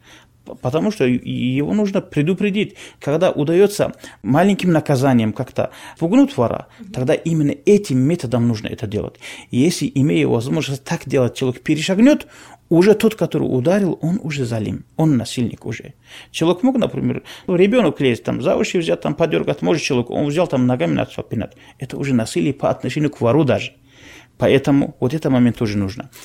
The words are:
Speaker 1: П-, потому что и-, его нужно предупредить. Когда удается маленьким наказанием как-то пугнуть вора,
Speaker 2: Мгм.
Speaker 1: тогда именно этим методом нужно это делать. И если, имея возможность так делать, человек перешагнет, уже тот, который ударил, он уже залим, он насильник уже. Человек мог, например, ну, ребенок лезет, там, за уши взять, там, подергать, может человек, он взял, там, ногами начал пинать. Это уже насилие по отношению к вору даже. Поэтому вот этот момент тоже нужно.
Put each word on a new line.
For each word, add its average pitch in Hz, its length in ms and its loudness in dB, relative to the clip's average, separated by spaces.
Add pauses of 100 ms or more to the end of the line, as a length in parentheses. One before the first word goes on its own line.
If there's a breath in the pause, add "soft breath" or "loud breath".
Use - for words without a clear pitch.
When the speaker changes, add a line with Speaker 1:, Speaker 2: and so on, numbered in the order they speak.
(440 loud breath)
Speaker 1:
П-, - 120 -16
потому 156 340 -2
что 147 160 0
и-, 123 240 0
его 131 420 -2
нужно 202 280 0
предупредить. 190 720 -2 (260 loud breath)
Когда 165 300 0
удается 175 640 2 (320 loud breath)
маленьким 175 480 2
наказанием 131 600 2
как-то - 380 -6 (280 loud breath)
пугнуть 254 380 2
вора, 113 300 -2 (140 loud breath)
Speaker 2:
Мгм. 190 120 -20
Speaker 1:
тогда 127 220 0
именно 156 400 0 (100)
этим 202 340 4
методом 127 500 0
нужно 113 180 -2
это - 220 -8
делать. 98 320 -6 (320 loud breath)
И 120 60 0
если, 156 360 0
имея 147 320 2
возможность 131 560 -2
так - 260 -8
делать, 127 280 0
человек 123 260 -4
перешагнет, 190 640 2 (440 loud breath)
уже 180 240 6
тот, 208 200 2
который 156 300 -2
ударил, 151 580 0
он 170 180 -2
уже 139 240 -6
залим, 110 400 -4 (120)
он 160 200 2
насильник - 480 -4
уже. - 300 -12 (380 loud breath)
Человек 175 320 0
мог, 262 120 2
например, 131 460 -2 (240 loud breath)
ну, 190 80 -2
ребенок 196 460 4
лезет, 123 240 0
там, 117 180 -4
за 160 140 2
уши 202 220 0
взять, 170 220 -2
там, 156 140 -2
подергать, 156 480 -2
может 165 200 0
человек, 120 280 -2
он - 160 -2
взял, 151 220 0
там, 127 180 0
ногами 143 280 0
начал - 280 -6
пинать. - 300 -6 (260 loud breath)
Это - 180 -12
уже 139 180 -2
насилие 131 400 0
по - 140 -2
отношению 143 420 -2
к - 100 -12
вору 127 240 2
даже. 107 300 -2 (640 loud breath)
Поэтому 135 600 2
вот 127 160 -2
этот 160 160 -2
момент 123 280 4
тоже 104 200 -2
нужно. 98 320 -6 (140 loud breath)